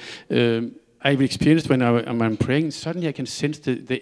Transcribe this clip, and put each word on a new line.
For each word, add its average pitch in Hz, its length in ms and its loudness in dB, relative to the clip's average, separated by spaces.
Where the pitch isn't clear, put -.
um, 117 520 0
I've 139 160 4
experienced 151 500 2
when 131 100 4
I, 120 100 4
when 113 220 0
I'm 104 40 -4
praying, 147 360 0
suddenly 170 360 -6
I 147 40 -4
can 131 120 -8
sense 147 360 -4
the, 131 140 -2
the 127 280 -6